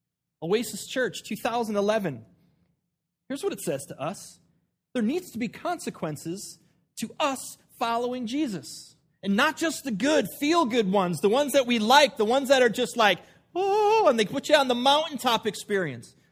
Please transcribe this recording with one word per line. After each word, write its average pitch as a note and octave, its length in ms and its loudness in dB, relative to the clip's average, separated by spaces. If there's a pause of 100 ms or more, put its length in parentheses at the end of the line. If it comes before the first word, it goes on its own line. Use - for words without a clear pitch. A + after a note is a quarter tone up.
(440)
Oasis G#3 420 -4
Church, - 380 -6
two G#3+ 120 -10
thousand A3+ 420 -4
eleven. G3+ 460 -2 (1040)
Here's C#4 160 -10
what F#4+ 100 -2
it - 80 -12
says C#3 240 -6
to - 140 -16
us. - 400 -10 (540)
There B3+ 80 -2
needs D4 300 -2
to A3 80 -10
be A#3 80 -4
consequences F#3 1120 -8 (400)
to A3+ 100 -8 (100)
us C#4 380 -4 (220)
following A#3+ 480 -2
Jesus. A3+ 680 -6 (260)
And G3 140 0
not D4 220 2
just D#4+ 260 -4
the C4 80 -4
good, A#3+ 360 2 (120)
feel-good C4 500 2
ones, F3+ 300 0
the G#3 80 2
ones C4 260 2
that C4+ 140 2
we A#3+ 120 2
like, B3 360 6
the A3 80 0
ones B3 260 2
that C4+ 120 6
are A#3+ 80 6
just - 260 -4
like, G#3 240 4 (340)
"Oh," G#4 540 2
and A#3+ 100 4
they A3 80 2
put C4+ 220 -6
you D4+ 80 4
on C4+ 140 4
the B3 60 0
mountaintop C4 720 0
experience, F3+ 680 -6 (160)